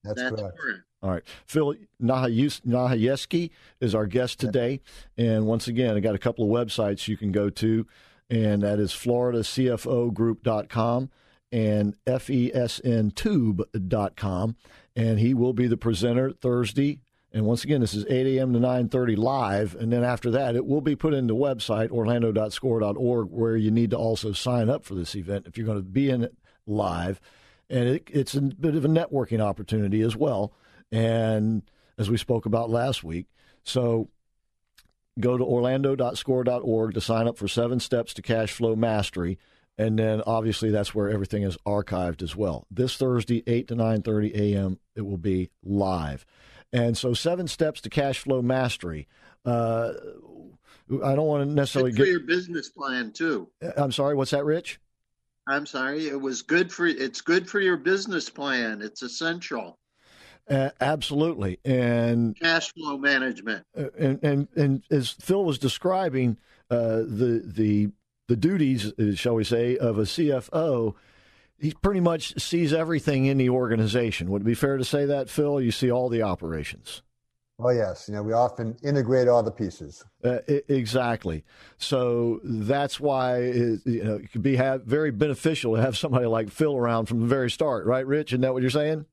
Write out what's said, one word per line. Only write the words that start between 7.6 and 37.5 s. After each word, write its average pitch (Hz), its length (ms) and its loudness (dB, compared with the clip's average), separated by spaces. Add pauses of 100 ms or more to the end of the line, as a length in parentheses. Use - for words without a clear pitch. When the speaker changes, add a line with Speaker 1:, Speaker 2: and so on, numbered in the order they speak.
Speaker 3:
and 107 320 2
that 104 180 0
is 98 120 0
Florida 120 520 0
C 131 260 0
F 117 180 -2
O 120 240 0
group 113 320 0
dot 107 240 0
com 117 420 -2 (400)
and 107 460 2 (100)
F 127 240 -2
E 123 240 2
S 123 300 -2
N 110 280 2
tube 113 520 0 (240)
dot 101 300 -2
com. 101 400 -2 (400)
And 113 200 2
he 117 160 4
will 123 200 2
be 123 140 2
the 110 100 2
presenter 117 540 0
Thursday. 123 680 0 (340)
And 110 120 0
once 117 180 0
again, 143 160 2
this 110 140 2
is 104 160 -2
eight 131 280 2
A 131 40 2
M 127 120 0
to 117 60 4
nine 123 300 0
thirty 123 260 0
live. 107 600 0
And 113 160 -4
then 120 120 2
after 123 280 -2
that, 123 240 0
it 131 100 0
will 139 160 0
be 139 160 -2
put 160 160 0
in 131 140 0
the 110 80 0
website, 113 540 0
orlando 117 420 0
dot 107 220 0
score 120 260 -2
dot 101 180 0
org, 120 320 0
where 113 260 0
you 107 160 2
need 117 200 4
to 120 60 -2
also 110 360 -2
sign 120 360 0
up 147 140 -2
for 101 120 -12
this 87 200 -6
event 98 320 -6
if 87 100 -14
you're 110 100 -4
gonna 104 140 -2
be 117 280 0
in 123 140 0
it - 120 -6 (320)
live. 95 520 -2 (500)
And 123 180 0
it, 143 240 -2
it's 139 240 -2
a 143 60 0
bit 143 340 -2
of 147 100 0
a 151 40 2
networking 139 500 0
opportunity 104 640 0
as 110 140 0
well. 110 380 0 (380)
And 110 720 0 (340)
as 104 120 -2
we 117 80 2
spoke - 280 -2
about 113 240 0
last 120 320 0
week, 82 260 -8 (360)
so 117 460 0 (1120)
go 123 180 2
to 127 80 0
orlando 131 500 2
dot 127 220 -2
score 127 260 0
dot 123 220 2
org 113 300 0
to 107 60 0
sign 113 280 2
up 113 80 -6
for 101 100 -4
Seven 120 320 0